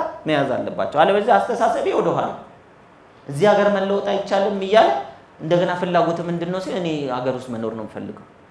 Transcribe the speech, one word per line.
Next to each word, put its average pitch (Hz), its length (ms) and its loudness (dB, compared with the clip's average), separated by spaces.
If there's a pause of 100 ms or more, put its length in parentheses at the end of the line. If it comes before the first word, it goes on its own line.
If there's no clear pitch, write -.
(220)
መያዝ 143 300 0
አለባቸው። 104 480 -2
አለበለዚያ 202 360 4
አስተሳሰቤ 226 560 0
ወደ - 180 0
ኋላ፣ 131 180 0 (1000)
«እዚህ 143 180 -2
ሀገር 202 240 4
መለወጥ 202 380 0
አይቻልም» 202 520 0
እያለ 214 300 4 (500)
እንደገና 175 360 0
ፍላጎት 175 460 0
ምንድን 170 280 -4
ነው 185 120 -4
ሲል፣ 185 140 -6
«እኔ 180 120 -4 (220)
ሀገር 127 260 -2
ውስጥ 123 140 -10
መኖር 113 240 -6
ነው 110 100 -8
የምፈልገው።» 101 420 -12 (260)